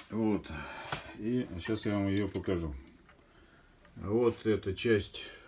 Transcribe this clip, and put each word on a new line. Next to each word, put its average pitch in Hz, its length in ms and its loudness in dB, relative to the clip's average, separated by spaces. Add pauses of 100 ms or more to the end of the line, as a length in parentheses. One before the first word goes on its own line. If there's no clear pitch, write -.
(100)
Вот. 107 380 2 (720)
И 120 300 0 (100)
сейчас 107 280 -2
я 104 80 2
вам 101 120 4
её 98 220 2
покажу. 87 440 -2 (1200)
Вот 113 500 2
эта 98 280 2
часть, - 500 2
э, - 240 -16